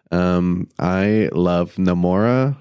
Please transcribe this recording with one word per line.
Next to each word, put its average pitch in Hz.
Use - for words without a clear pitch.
Um, 90
I 95
love 87
Namora, 98